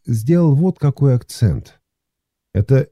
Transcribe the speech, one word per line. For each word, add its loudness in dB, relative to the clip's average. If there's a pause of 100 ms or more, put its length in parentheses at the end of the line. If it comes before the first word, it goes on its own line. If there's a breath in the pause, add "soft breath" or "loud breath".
сделал 0
вот -2
какой 0
акцент. -4 (760)
Эта 0